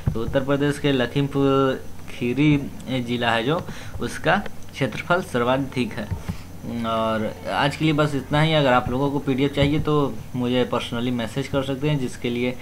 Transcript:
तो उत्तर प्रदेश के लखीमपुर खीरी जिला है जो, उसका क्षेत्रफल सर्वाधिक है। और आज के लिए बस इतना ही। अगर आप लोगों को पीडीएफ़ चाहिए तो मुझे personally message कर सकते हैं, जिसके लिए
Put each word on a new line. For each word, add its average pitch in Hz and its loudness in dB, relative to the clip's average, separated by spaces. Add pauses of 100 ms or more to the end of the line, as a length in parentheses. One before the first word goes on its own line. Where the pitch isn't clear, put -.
(140)
तो 113 -2
उत्तर 131 0
प्रदेश 143 0
के 143 2
लखीमपुर 135 2 (260)
खीरी 139 4 (440)
जिला 120 0
है 117 2
जो, 139 0 (400)
उसका 156 0 (300)
क्षेत्रफल 175 0
सर्वाधिक 127 0
है। 107 -8 (800)
और 113 0 (260)
आज 123 0
के 156 0
लिए 160 4
बस 147 2
इतना 147 0
ही। 160 4
अगर 143 6
आप 123 4
लोगों 135 0
को 143 0
पीडीएफ़ 139 0
चाहिए 143 4
तो 151 0 (420)
मुझे 123 2
personally 120 -2
message 120 -2
कर 135 -2
सकते 135 -2
हैं, 151 2
जिसके 123 -4
लिए 123 -2